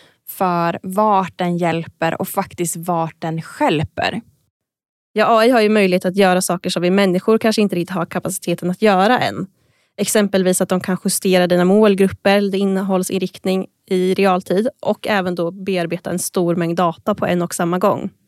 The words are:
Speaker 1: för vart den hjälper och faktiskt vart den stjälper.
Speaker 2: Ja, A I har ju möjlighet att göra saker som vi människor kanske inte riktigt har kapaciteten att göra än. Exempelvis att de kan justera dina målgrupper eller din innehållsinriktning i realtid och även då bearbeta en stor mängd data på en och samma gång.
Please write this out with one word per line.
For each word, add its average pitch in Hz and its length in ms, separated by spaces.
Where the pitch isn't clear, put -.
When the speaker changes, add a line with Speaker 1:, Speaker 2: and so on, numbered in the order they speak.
Speaker 1:
för 175 540
vart 190 560
den 175 200
hjälper 165 600
och - 80
faktiskt - 480
vart 165 420
den 160 240
stjälper. - 800
Speaker 2:
Ja, 220 260
A 220 60
I 240 60
har 247 100
ju 208 80
möjlighet 190 360
att 185 120
göra 185 240
saker 180 300
som 170 120
vi 180 80
människor 196 480
kanske 220 240
inte 190 140
riktigt 175 180
har 170 120
kapaciteten 175 640
att 180 120
göra 208 360
än. 131 280
Exempelvis 196 640
att 185 80
de 185 120
kan 185 240
justera 185 420
dina 175 180
målgrupper 196 720
eller 202 160
din 190 80
innehållsinriktning 190 1080
i 185 240
realtid 190 540
och - 260
även 185 280
då 175 160
bearbeta 180 600
en 175 80
stor 175 380
mängd 170 200
data 180 380
på - 120
en 175 160
och 175 120
samma 175 240
gång. 196 320